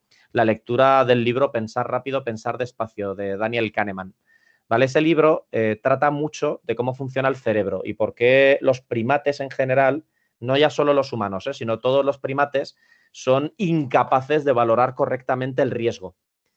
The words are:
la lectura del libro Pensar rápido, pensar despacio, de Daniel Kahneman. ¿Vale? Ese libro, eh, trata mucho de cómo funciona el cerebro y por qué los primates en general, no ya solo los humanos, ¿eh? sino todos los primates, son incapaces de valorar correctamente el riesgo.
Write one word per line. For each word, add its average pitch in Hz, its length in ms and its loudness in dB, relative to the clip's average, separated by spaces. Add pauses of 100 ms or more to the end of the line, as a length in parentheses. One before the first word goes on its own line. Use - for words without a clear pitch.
(320)
la 113 140 2
lectura 131 580 2
del 120 220 2
libro 131 260 0
Pensar 117 400 -4
rápido, 131 320 -4
pensar 117 340 -6
despacio, 110 560 -6
de 98 220 -6
Daniel 110 380 -4
Kahneman. 95 420 -6 (540)
¿Vale? 117 140 4
Ese 131 160 2
libro, 156 540 2
eh, 110 280 0
trata 135 300 2
mucho 147 520 -4
de 117 120 -4
cómo 123 180 -4
funciona 131 360 -4
el 131 80 -2
cerebro 98 480 -2
y 104 80 -8
por 107 200 -4
qué 135 460 4
los 131 220 0
primates 139 580 -2
en 135 100 -8
general, 135 540 0 (380)
no 131 160 0
ya 147 120 4
solo 147 240 2
los 135 200 0
humanos, 101 340 -4
¿eh? 139 60 -6
sino 113 260 -4
todos 135 240 2
los 135 140 -2
primates, 139 580 -4 (380)
son 135 420 -2
incapaces 143 880 0
de 139 80 2
valorar 120 420 2
correctamente 131 680 -4
el 127 100 0
riesgo. 113 460 -6 (400)